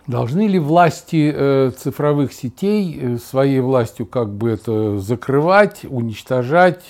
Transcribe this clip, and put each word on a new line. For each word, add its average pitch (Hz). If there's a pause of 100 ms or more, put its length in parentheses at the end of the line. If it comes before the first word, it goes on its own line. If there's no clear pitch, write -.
Должны 123
ли 190
власти, 156
э, 135
цифровых 147
сетей, 190
э, 120
своей 135
властью 123
как 117
бы 104
это 107
закрывать, 147
уничтожать, 131